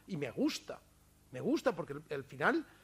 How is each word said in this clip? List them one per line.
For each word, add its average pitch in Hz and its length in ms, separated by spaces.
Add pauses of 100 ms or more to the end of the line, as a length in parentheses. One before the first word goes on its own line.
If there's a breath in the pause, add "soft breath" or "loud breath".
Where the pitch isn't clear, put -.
Y 180 120
me 135 120
gusta. - 500 (520)
Me 127 80
gusta 226 340
porque 151 200
al, 147 160
al 139 140
final, 190 400 (200 loud breath)